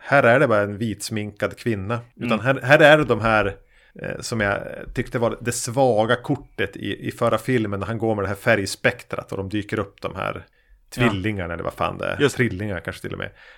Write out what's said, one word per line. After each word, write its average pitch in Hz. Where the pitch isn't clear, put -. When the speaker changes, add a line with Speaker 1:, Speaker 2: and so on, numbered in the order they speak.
Speaker 1:
här 139
är 120
det 147
bara 107
en 104
vitsminkad 104
kvinna. 110
Utan 113
Speaker 2:
Mm. 104
Speaker 1:
här, 135
här 139
är 151
det 151
de 113
här, 107
eh, -
som 113
jag 101
tyckte 127
var 117
det 120
svaga 117
kortet -
i, -
i -
förra 110
filmen, 110
när 95
han 110
går 110
med 101
det 92
här 101
färgspektrat -
och -
de 95
dyker 104
upp, -
de 92
här 98
Speaker 2:
Ja. 127
Speaker 1:
tvillingarna, 95
eller 85
vad -
fan 82
det -
är. -
Speaker 2:
Just. 139
Speaker 1:
Trillingar 101
kanske -
till 95
och 95
med. 95